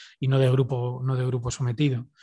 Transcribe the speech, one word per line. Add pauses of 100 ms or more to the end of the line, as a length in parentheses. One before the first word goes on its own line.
(180)
y
no
de
grupo,
no
de
grupo
sometido. (160)